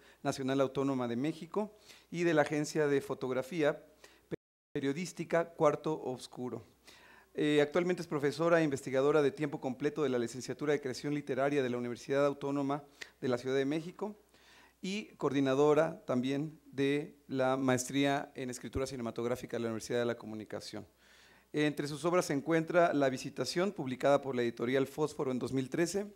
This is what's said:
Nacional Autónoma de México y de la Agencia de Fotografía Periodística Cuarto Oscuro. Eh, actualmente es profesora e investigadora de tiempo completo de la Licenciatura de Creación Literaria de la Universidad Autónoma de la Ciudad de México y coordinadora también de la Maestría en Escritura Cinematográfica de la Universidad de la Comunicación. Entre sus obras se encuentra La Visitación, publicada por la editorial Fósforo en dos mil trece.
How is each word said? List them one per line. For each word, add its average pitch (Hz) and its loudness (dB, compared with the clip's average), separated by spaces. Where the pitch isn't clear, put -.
Nacional 135 0
Autónoma 135 0
de 117 -2
México 160 -4
y 170 -2
de 170 4
la 151 6
Agencia 151 0
de 139 4
Fotografía 143 -2
Periodística 160 -2
Cuarto 156 2
Oscuro. 123 -8
Eh, 151 4
actualmente 175 2
es 160 -6
profesora 151 2
e - 4
investigadora 139 2
de 139 4
tiempo 147 -4
completo 147 -2
de 135 2
la 123 2
Licenciatura 127 -2
de 143 2
Creación 143 -4
Literaria 143 0
de 123 0
la 123 -2
Universidad 120 0
Autónoma 143 -2
de 139 -4
la 123 2
Ciudad 131 -2
de 139 2
México 165 -6
y 196 -4
coordinadora 143 4
también 139 -2
de 139 -2
la 131 2
Maestría 135 0
en 127 -8
Escritura 123 -6
Cinematográfica 120 -4
de 117 -2
la 113 -2
Universidad 113 -4
de 120 2
la 117 0
Comunicación. 107 -10
Entre 151 0
sus 147 -8
obras 175 2
se 156 -2
encuentra 165 2
La 139 4
Visitación, 143 -2
publicada 139 2
por 135 -4
la 123 0
editorial 123 0
Fósforo 147 -2
en 123 -2
dos 120 -4
mil 131 -2
trece. 170 0